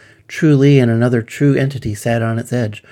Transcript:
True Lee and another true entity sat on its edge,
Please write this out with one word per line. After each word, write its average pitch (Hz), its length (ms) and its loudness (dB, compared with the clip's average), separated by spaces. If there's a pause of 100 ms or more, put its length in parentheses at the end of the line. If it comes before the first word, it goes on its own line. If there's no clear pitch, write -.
(280)
True 151 300 2
Lee 139 220 6
and 117 120 2
another 120 300 0
true 143 340 -2
entity 127 400 -4
sat 117 260 -4
on 113 160 -2
its - 140 -8
edge, 117 400 -4